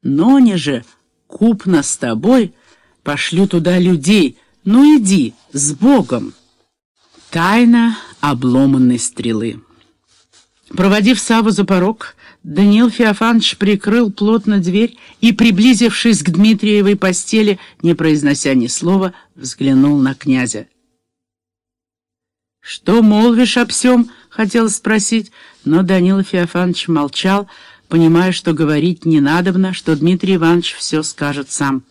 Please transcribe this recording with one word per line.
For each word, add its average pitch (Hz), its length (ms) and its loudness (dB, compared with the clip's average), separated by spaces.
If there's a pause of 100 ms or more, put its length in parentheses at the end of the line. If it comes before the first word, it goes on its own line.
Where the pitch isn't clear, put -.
Ноне 208 540 2
же 131 260 -4 (440)
купно 196 540 0
с - 160 -8
тобой 170 560 -2 (500)
пошлю 160 440 -2
туда 175 320 0
людей. 175 580 0 (260)
Ну 277 340 4
иди, 190 360 0 (200)
с 139 200 -4
Богом". 135 600 0 (1000)
Тайна 233 680 2 (240)
обломанной 127 800 0
стрелы. 113 600 -8 (1120)
Проводив 202 440 2
Саву 226 300 0
за 196 160 0
порог, 196 500 -2 (280)
Даниил 202 460 2
Феофанович 226 680 0
прикрыл 208 540 0
плотно 208 480 0
дверь 190 380 -2 (220)
и, 226 120 2
приблизившись 220 920 2
к 180 60 -2
Дмитриевой 208 680 2
постели, 202 640 -2 (220)
не 170 140 0
произнося 147 580 0
ни 120 140 0
слова, 185 460 -2 (220)
взглянул 143 640 0
на 135 160 0
князя. 127 540 -4 (1900)
"Что - 400 -2
молвишь 220 560 2
об 240 140 -2
сём?" 247 400 0 (180)
хотел 220 400 -2
спросить, 214 640 -4 (340)
но 160 160 0
Данила 190 420 0
Феофанович 180 640 -4
молчал, 175 600 -2 (400)
понимая, 165 440 2
что 170 220 -4
говорить 156 520 -2
не 160 140 2
надобно, 180 540 0
что 160 220 -4
Дмитрий 180 400 0
Иванович 170 400 -2
всё - 280 -6
скажет 143 480 -8
сам. 135 400 -6